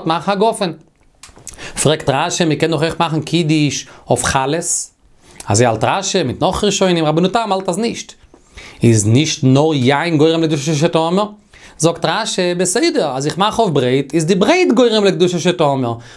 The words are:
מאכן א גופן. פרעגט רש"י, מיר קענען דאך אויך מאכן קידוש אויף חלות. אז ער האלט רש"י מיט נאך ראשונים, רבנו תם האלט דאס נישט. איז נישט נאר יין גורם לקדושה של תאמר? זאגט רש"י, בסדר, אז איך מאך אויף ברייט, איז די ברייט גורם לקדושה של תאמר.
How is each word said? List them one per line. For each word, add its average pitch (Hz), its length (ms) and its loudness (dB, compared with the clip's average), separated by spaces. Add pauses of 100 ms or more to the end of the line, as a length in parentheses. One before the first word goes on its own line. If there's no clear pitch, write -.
מאכן 165 260 -2
א 208 40 0
גופן. 214 360 -2 (1120)
פרעגט 151 260 0
רש"י, 165 360 -2
מיר 147 120 0
קענען 160 140 0
דאך 147 100 -2
אויך 160 180 -2
מאכן 160 220 -2
קידוש 156 680 0 (220)
אויף 123 140 0
חלות. 143 720 -4 (520)
אז 104 140 2
ער 123 60 4
האלט 110 160 0
רש"י 185 400 -2
מיט 120 200 -4
נאך 180 200 -2
ראשונים, 185 420 0
רבנו 156 220 2
תם 220 240 -2
האלט 190 140 -2
דאס 175 120 -4
נישט. - 360 -6 (680)
איז 113 240 4
נישט 135 360 2
נאר 139 300 4
יין 143 440 2
גורם 160 260 4
לקדושה 156 320 -2
של 151 120 0
תאמר? 170 380 0 (520)
זאגט 165 280 0
רש"י, 180 500 -2
בסדר, 185 600 0
אז 139 120 -4
איך 151 100 -4
מאך 202 220 0
אויף 220 100 2
ברייט, 135 440 0
איז 160 120 0
די 190 100 2
ברייט 269 380 2
גורם 220 300 4
לקדושה 180 360 2
של 175 120 0
תאמר. 139 420 0 (240)